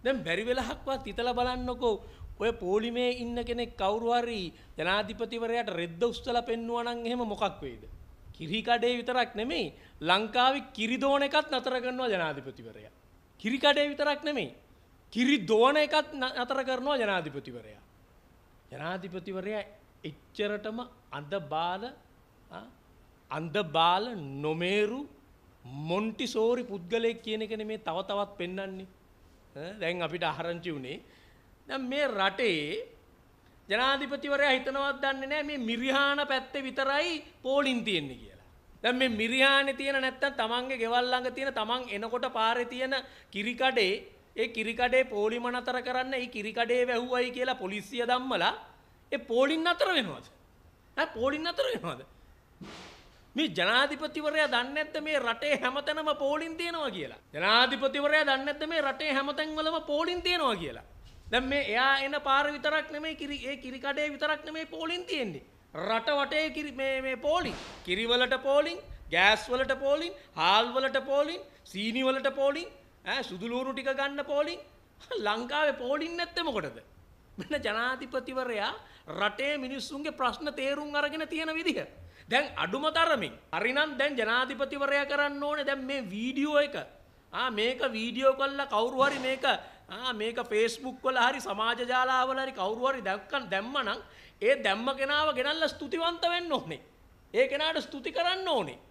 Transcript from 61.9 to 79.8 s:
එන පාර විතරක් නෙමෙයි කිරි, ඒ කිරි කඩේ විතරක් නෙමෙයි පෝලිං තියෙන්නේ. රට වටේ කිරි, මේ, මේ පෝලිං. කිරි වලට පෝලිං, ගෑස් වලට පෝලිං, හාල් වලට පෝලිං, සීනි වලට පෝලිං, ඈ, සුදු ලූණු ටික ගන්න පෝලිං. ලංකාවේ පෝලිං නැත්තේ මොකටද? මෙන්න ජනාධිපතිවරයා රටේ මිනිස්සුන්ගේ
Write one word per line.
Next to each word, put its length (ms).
එන 220
පාර 320
විතරක් 380
නෙමෙයි 260
කිරි, 260
ඒ 140
කිරි 220
කඩේ 320
විතරක් 340
නෙමෙයි 220
පෝලිං 380
තියෙන්නේ. 400
රට 400
වටේ 400
කිරි, 220
මේ, 300
මේ 140
පෝලිං. 380
කිරි 260
වලට 340
පෝලිං, 380
ගෑස් 420
වලට 300
පෝලිං, 340
හාල් 360
වලට 340
පෝලිං, 380
සීනි 420
වලට 300
පෝලිං, 340
ඈ, 200
සුදු 260
ලූණු 240
ටික 180
ගන්න 340
පෝලිං. 360
ලංකාවේ 580
පෝලිං 420
නැත්තේ 280
මොකටද? 340
මෙන්න 260
ජනාධිපතිවරයා 1120
රටේ 460
මිනිස්සුන්ගේ 560